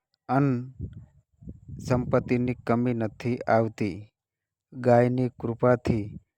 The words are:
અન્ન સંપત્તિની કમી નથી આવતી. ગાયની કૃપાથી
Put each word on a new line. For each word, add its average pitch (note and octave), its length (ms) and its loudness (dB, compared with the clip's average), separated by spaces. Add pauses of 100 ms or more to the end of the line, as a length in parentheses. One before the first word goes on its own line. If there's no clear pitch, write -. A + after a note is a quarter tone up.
(280)
અન્ન C3 440 0 (1160)
સંપત્તિની B2 640 0
કમી B2 400 0
નથી A#2 420 -4
આવતી. A2 760 -2 (600)
ગાયની B2 560 4
કૃપાથી A#2 880 -2 (200)